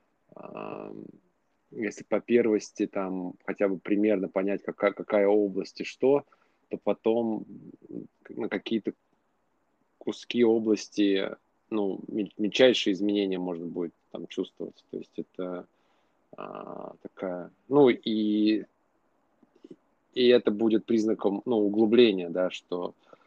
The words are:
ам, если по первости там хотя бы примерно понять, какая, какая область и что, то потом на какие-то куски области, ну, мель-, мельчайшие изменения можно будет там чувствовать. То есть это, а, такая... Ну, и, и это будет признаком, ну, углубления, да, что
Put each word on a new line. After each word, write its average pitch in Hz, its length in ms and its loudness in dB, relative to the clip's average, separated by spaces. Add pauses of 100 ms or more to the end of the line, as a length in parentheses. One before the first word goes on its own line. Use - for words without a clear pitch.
(340)
ам, 52 720 -12 (680)
если 107 340 -8
по 104 160 -2
первости 110 680 2
там 92 480 -6 (100)
хотя 98 240 -2
бы 98 100 -4
примерно 101 500 0
понять, 98 340 -4
какая, - 300 -2
какая 101 360 0
область 101 520 0
и - 40 -8
что, 139 400 0 (460)
то - 120 -8
потом 113 640 -2 (840)
на - 200 -8
какие-то - 440 -4 (1040)
куски - 460 -2
области, 104 840 2 (400)
ну, 98 380 -4
мель-, 107 300 -6
мельчайшие 107 560 4
изменения 101 440 0
можно 90 280 -6
будет 85 260 -6 (180)
там 87 160 -12
чувствовать. - 640 -10
То - 80 -10
есть - 180 -18
это, 90 500 -10 (680)
а, 50 680 -14
такая... 90 480 -10 (180)
Ну, 139 220 8
и, 107 720 2 (1500)
и 123 140 4
это 120 220 6
будет 110 360 2
признаком, 107 580 0
ну, 123 140 0
углубления, 104 720 4
да, 90 200 0
что 90 440 -8 (320)